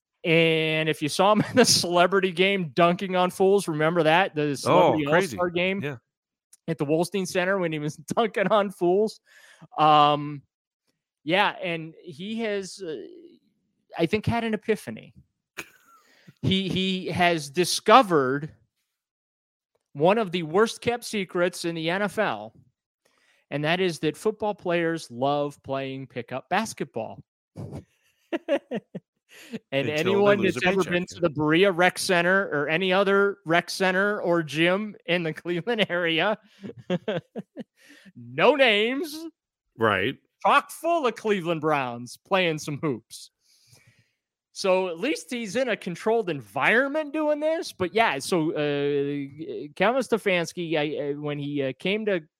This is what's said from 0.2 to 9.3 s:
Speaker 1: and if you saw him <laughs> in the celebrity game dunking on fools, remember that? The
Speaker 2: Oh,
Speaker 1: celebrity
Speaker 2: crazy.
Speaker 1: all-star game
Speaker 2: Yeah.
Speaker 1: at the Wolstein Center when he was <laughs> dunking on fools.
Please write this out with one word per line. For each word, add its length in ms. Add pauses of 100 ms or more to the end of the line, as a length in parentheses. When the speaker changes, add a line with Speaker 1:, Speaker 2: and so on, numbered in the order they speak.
Speaker 1:
and 640
if 140
you 60
saw 240
him 140
<laughs> 40
in 60
the 80
celebrity 640
game 440
dunking 420
on 140
fools, 360
remember 380
that? 320
The 140
Speaker 2:
Oh, 40
Speaker 1:
celebrity 520
Speaker 2:
crazy. 300
Speaker 1:
all-star 140
game 320
Speaker 2:
Yeah. 140 (720)
Speaker 1:
at 100
the 80
Wolstein 400
Center 320
when 140
he 80
was 160
<laughs> 180
dunking 340
on 220
fools. 500 (560)